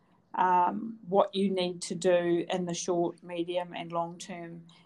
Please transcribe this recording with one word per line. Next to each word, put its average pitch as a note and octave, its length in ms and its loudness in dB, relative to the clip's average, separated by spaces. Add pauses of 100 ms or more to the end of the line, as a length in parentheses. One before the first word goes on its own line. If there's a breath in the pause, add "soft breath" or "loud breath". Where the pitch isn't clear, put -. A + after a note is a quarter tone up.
(360)
um, F#3 640 2 (100)
what G3 260 4
you G3 140 2
need F3+ 320 -2
to - 140 -6
do F3 540 4
in F3+ 160 0
the F3 80 -2
short, E3+ 500 -2
medium F3 520 -4
and E3+ 160 -8
long E3+ 260 -4
term. E3+ 440 -12 (240 soft breath)